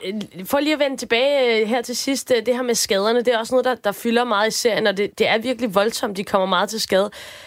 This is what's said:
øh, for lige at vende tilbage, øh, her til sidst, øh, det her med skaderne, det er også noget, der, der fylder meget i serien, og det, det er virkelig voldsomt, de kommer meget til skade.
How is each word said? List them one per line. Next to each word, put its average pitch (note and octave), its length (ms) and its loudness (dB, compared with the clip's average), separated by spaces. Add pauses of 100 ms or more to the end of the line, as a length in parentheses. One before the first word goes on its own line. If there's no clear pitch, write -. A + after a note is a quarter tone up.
øh, F#3+ 380 -8
for C#4 140 0
lige D4+ 140 0
at C#4 60 0
vende C4+ 180 0
tilbage, A#3+ 640 2
øh, G#3+ 60 0
her A#3+ 140 0
til A#3+ 140 -8
sidst, C4 420 -2
øh, G#3 80 -2
det B3 100 2
her B3 80 -2
med A#3+ 100 0
skaderne, A3 460 2
det B3 140 2
er A3 60 0
også A3+ 160 -2
noget, B3 100 4
der, B3+ 100 0
der G3+ 280 -4
fylder A#3 200 2
meget A3 240 2
i G#3+ 40 -2
serien, G#3+ 360 0
og G3 100 0
det, G3+ 220 -2
det G3+ 80 2
er F#3+ 140 2
virkelig A#3+ 340 -2
voldsomt, G#3 420 0
de G#3 60 -4
kommer F#3+ 240 0
meget F#3+ 220 2
til G#3+ 120 -6
skade. G3+ 280 2 (360)